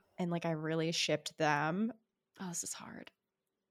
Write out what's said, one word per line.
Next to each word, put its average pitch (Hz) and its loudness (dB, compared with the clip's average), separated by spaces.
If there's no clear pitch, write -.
And, 175 0
like, 170 0
I 165 2
really 160 2
shipped - 0
them. 160 2
Oh, 185 -6
this 175 -4
is - -6
hard. - -14